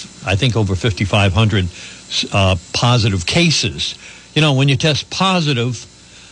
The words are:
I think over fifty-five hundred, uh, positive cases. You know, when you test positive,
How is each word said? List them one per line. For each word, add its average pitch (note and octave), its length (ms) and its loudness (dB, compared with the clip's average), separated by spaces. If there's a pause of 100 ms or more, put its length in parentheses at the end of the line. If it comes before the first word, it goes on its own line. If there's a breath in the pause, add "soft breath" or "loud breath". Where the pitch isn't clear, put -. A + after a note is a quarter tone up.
(260)
I F#2+ 100 0
think A#2 200 0
over G2 200 0
fifty-five G2+ 580 0
hundred, G#2 340 2 (680 loud breath)
uh, F#2+ 220 2 (180)
positive A2+ 520 0
cases. C#3+ 680 0 (400 loud breath)
You D3+ 80 2
know, D3+ 100 4
when C#3 160 2
you C3+ 60 4
test D3+ 340 -2
positive, D3 640 0 (580 loud breath)